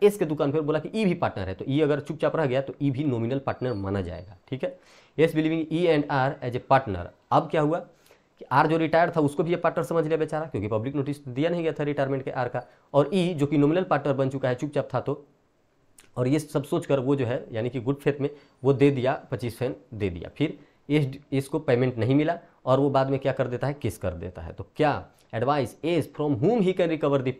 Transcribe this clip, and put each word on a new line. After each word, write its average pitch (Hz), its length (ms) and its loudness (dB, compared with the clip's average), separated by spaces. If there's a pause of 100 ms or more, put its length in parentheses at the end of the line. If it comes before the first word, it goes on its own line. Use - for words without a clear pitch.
एस 202 140 6
के 185 80 0
दुकान 147 260 0
पर, 156 100 0
बोला 151 180 0
कि - 160 -8
ई 220 100 0
भी 175 80 2
पार्टनर 107 340 -2
है। 95 60 -6
तो - 140 -10
ई 139 140 2
अगर 143 180 2
चुपचाप 151 360 -2
रह 156 100 0
गया 127 160 0
तो - 200 -10
ई 139 100 2
भी 131 120 -4
नॉमिनल 123 360 0
पार्टनर 123 340 -4
माना 98 280 -2
जाएगा, 87 360 -12 (120)
ठीक 131 140 -6
है। - 160 -8 (400)
Yes, 160 120 6
believing 156 400 -2
E 170 160 2
and 151 240 2
R 139 200 2 (120)
as 123 120 -4
a 123 60 -4 (100)
partner। 95 340 2 (260)
अब 160 200 2
क्या 160 100 2
हुआ 156 180 0 (600)
कि - 120 -14
आर 147 160 6
जो 160 100 2
रिटायर 165 380 4
था 165 40 2
उसको 147 240 2
भी 160 60 -2
ये 175 60 0
पार्टनर 165 300 -2
समझ 165 200 0
लिया 160 120 0
बेचारा, 156 280 -4
क्योंकि 107 220 -4
पब्लिक 113 280 -2
नोटिस 139 320 -4
दिया 135 220 -2
नहीं 170 140 -2
गया 156 100 0
था 151 100 -6
रिटायरमेंट 139 400 -2
के 139 80 -6
आर 123 180 -4
का, 123 140 -6 (300)
और 143 200 4
ई 180 200 2
जो 143 120 0
कि 147 120 0
नॉमिनल 156 260 4
पार्टनर 147 300 0
बन 131 160 0
चुका 131 200 -2
है 123 60 0
चुपचाप 143 380 -4
था 123 60 -2
तो, - 260 -4 (920)
और 127 100 0
ये 147 120 2
सब 147 240 -4
सोचकर 156 360 0
वो 135 160 2
जो 131 100 0
है 127 260 -4
यानी 117 180 -2
कि 131 100 -6
गुड 127 160 -2
फेथ 139 260 -2
में 143 80 0 (340)
वो 135 100 4
दे 139 180 6
दिया, 131 220 0 (180)
पच्चीस 120 260 -6
फैन 127 180 -4 (180)
दे 101 160 -2
दिया। 85 200 -8
फिर 143 300 -4 (300)
एस, 139 280 0 (160)
एस 135 140 -2
को 160 120 -2
पेमेंट 123 380 2
नहीं 120 180 4
मिला 160 240 2 (260)
और 131 140 4
वो 143 100 2
बाद 135 200 2
में 135 100 0
क्या 135 120 0
कर 127 160 -2
देता 123 200 -4
है, 147 60 -2
केस 123 240 -4
कर 90 140 -4
देता 85 300 -10
है। 82 120 -12
तो - 220 -14
क्या 131 320 0 (260)
एडवाइस 123 480 -2
is 160 200 2
from 147 360 -4
whom 156 140 4
he 190 220 4
can 180 140 2
recover 147 300 0
the 127 220 -2